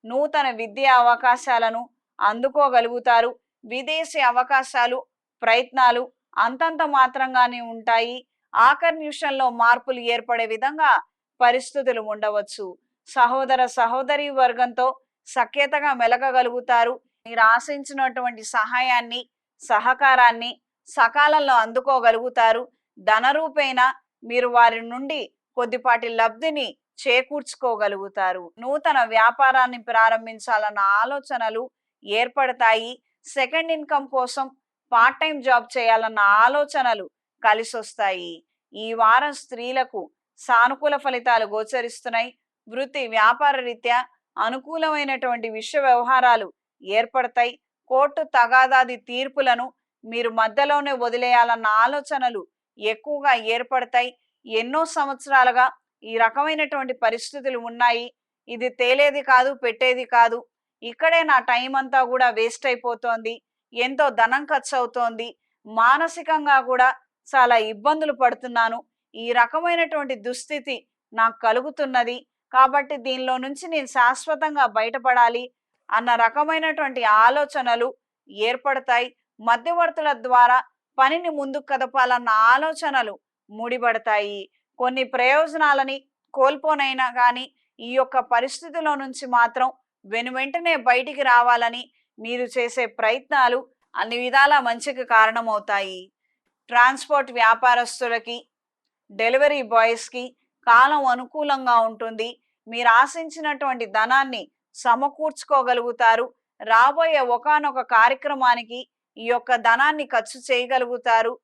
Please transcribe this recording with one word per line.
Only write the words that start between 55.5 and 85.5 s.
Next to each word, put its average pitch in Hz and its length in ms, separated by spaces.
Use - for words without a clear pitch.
ఈ - 20
రకమైనటువంటి 277 720
పరిస్థితులు 247 540
ఉన్నాయి. 240 380
ఇది 233 200
తేలేది 269 440
కాదు, 254 320
పెట్టేది 247 500
కాదు, 233 240
ఇక్కడే 320 380
నా 269 60
టైమ్ 254 300
అంతా 262 200
కూడా 254 160
వేస్ట్ 233 320
అయిపోతోంది, 233 640
ఎంతో 262 340
ధనం 262 300
ఖర్చు 285 280
అవుతోంది, 233 500
మానసికంగా 294 920
కూడా 254 180
చాలా 247 280
ఇబ్బందులు 294 500
పడుతున్నాను, 240 560
ఈ 226 120
రకమైనటువంటి 311 760
దుస్థితి 254 500
నాకు 226 240
కలుగుతున్నది, 254 720
కాబట్టి 269 440
దీనిలో 254 380
నుంచి 277 200
నేను 269 220
శాశ్వతంగా 277 680
బయటపడాలి 240 640
అన్న 233 220
రకమైనటువంటి 302 800
ఆలోచనలు 247 640
ఏర్పడతాయి. 247 800
మధ్యవర్తుల 311 720
ద్వారా 247 320
పనిని 320 400
ముందుకు 277 320
కదపాలన్న 247 600
ఆలోచనలు 277 640
ముడిపడతాయి. 220 880
కొన్ని 254 260
ప్రయోజనాలని 277 800